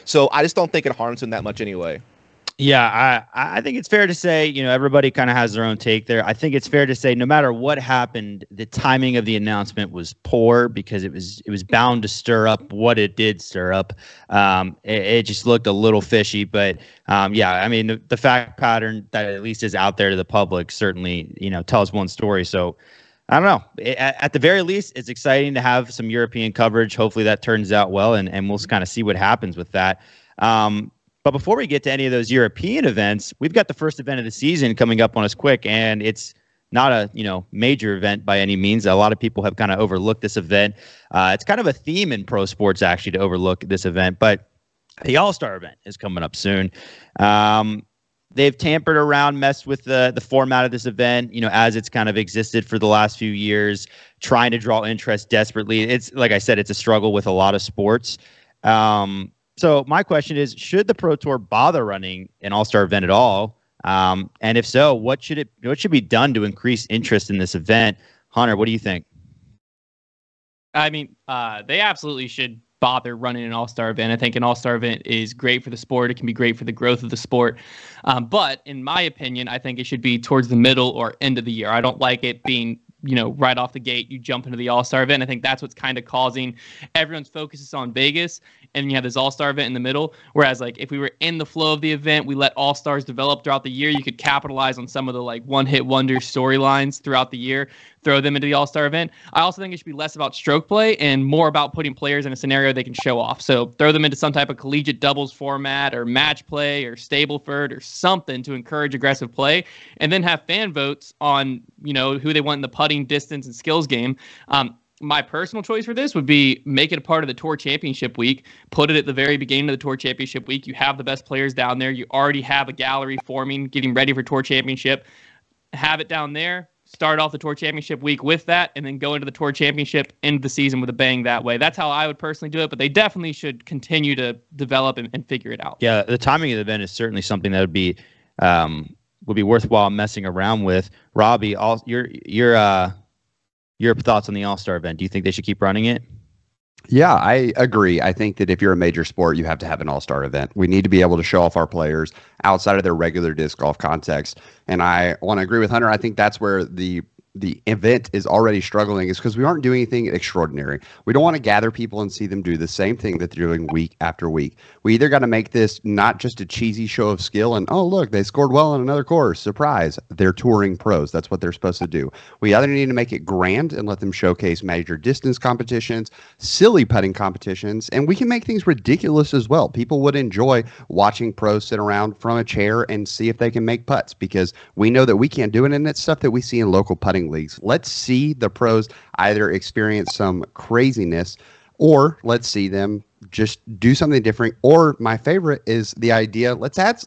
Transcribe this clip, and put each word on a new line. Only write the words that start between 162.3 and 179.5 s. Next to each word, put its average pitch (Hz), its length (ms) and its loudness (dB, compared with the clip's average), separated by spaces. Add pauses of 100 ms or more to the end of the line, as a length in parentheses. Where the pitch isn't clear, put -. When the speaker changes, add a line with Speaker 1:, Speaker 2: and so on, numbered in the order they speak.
Speaker 4:
do 85 140 0
the 80 120 -4
same 101 280 -2
thing 98 220 -4
that 87 120 -6
they're 85 160 -4
doing 82 220 -2
week 82 320 -4
after 82 280 -4
week. 78 280 -4 (260)
We 110 120 4
either 135 140 4
gotta 135 180 4
make 113 240 0
this 110 340 2
not 104 340 2
just 123 220 -6
a 95 60 -8
cheesy 113 400 -4
show 107 220 -2
of 95 120 -2
skill 110 340 0
and, 101 160 0
"Oh, 185 160 2
look, 175 240 0
they 101 120 2
scored 135 300 4
well 151 220 6
in 135 60 0
another 139 240 0
course. 139 360 2
Surprise." 104 580 0 (120)
They're 92 220 2
touring 101 440 2
pros. 85 360 0
That's 80 180 -4
what 90 100 -4
they're 87 120 -4
supposed 90 280 -4
to 90 60 -4
do. 76 240 -4 (300)
We 104 140 4
either 131 120 6
need 139 200 0
to 127 80 -2
make 120 180 -2
it - 120 -6
grand 98 480 0
and 104 160 -6
let 98 120 -6
them 98 120 -2
showcase 90 500 0
major 87 340 -4
distance 127 420 -2
competitions, 117 720 -2 (280)
silly 196 460 6
putting 98 280 2
competitions, 101 800 -6
and 143 180 0
we 196 80 2
can 240 120 0
make 240 160 -2
things 220 220 -4
ridiculous 151 680 2
as 117 140 0
well. 139 200 4